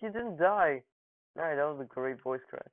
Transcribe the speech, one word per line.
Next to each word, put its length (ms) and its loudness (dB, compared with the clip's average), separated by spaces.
You 80 -4
didn't 280 -6
die. 440 4
All 80 -4
right, 120 0
that 80 2
was 160 -2
a 40 -6
great 380 -4
voice 260 -2
crack. 240 -12